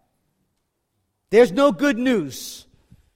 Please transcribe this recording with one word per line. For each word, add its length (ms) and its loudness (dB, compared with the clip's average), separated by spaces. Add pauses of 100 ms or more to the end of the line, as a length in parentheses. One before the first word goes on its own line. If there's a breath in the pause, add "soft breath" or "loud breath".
(1300)
There's 240 4
no 200 2
good 260 -2
news 640 -4 (520)